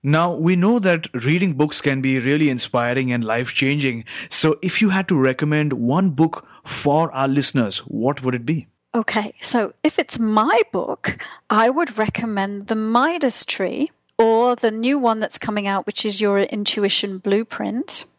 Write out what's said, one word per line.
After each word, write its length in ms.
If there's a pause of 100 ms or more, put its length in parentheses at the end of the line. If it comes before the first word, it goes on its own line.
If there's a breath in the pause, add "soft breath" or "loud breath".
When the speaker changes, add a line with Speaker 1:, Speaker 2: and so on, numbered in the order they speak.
Speaker 1:
Now, 320
we 220
know 220
that 300 (160)
reading 300
books 260
can 200
be 200
really 280
inspiring 640
and 120
life-changing. 800 (240 loud breath)
So 340
if 180
you 100
had 180
to 80
recommend 560
one 380
book 360 (180 loud breath)
for 480
our 160
listeners, 520
what 420
would 120
it 120
be? 220 (260)
Speaker 2:
Okay, 460
so 320 (100)
if 160
it's 200
my 440 (100)
book, 460 (300 loud breath)
I 220
would 280
recommend 680
The 80
Midas 680
Tree, 460 (300)
or 340
the 160
new 280
one 200
that's 200
coming 280
out, 200
which 180
is 160
Your 180
Intuition 800
Blueprint. 840 (140)